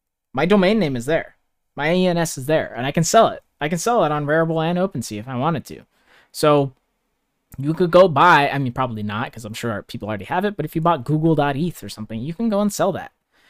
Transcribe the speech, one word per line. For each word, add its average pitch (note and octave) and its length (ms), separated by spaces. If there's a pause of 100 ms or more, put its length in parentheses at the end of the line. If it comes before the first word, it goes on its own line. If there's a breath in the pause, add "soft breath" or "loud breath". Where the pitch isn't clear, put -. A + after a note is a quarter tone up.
(320)
my - 120
domain G3+ 360
name C#3+ 160
is A#2 100
there. D3+ 300 (400)
My D3+ 180
E F#3 120
N E3+ 120
S E3 180
is C3 100
there, D3 300
and A#2+ 80
I C#3 60
can E3 140
sell A3 240
it. - 160 (160)
I D3 80
can E3+ 100
sell A3+ 260
it D3 60
on D3 160
Rarible D#3+ 380
and F3 120
OpenSea C#3 440
if A2+ 80
I C3 80
wanted C#3 300
to. - 160 (500 soft breath)
So D3 400 (840)
you C#3+ 180
could F3 160
go F3+ 160
buy, D#3 440
I C#3 80
mean, C3 140
probably A#2+ 300
not, G#2 300
'cause A2+ 120
I'm G#2+ 100
sure G#2 280
people - 240
already G#2 200
have F3+ 180
it, G#3 120
but D3 80
if D#3 120
you D#3+ 60
bought D#3+ 220
Google D#3 300
dot C#3+ 220
eth D#3+ 260
or G3 60
something, A2+ 320
you D3+ 140
can A#3 140
go G3+ 120
and G#3 120
sell F#3+ 200
that. - 180 (400 soft breath)